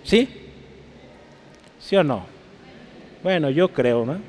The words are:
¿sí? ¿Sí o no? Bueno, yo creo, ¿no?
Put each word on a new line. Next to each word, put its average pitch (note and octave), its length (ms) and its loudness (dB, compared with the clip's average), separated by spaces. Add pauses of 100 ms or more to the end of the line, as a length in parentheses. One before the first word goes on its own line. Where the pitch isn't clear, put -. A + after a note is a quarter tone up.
¿sí? A#3+ 240 2 (1500)
¿Sí - 160 -4
o F#3+ 80 4
no? A#2 220 -4 (1000)
Bueno, E3+ 260 0
yo E3+ 200 2
creo, A#2+ 360 0
¿no? D3 120 -6 (120)